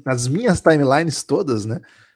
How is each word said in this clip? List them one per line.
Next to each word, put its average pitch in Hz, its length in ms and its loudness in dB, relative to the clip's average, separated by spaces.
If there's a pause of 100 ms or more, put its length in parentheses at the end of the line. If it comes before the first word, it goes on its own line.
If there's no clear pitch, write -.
nas 123 240 -2
minhas 185 320 0
timelines 151 640 2
todas, 135 420 -2
né? 113 160 -8 (340)